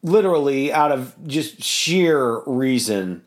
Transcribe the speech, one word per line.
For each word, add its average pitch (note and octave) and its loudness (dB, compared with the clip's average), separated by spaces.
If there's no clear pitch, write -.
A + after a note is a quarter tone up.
literally, D#3 2
out D3+ 2
of B2+ -4
just D3+ -6
sheer D#3 0
reason A2 -2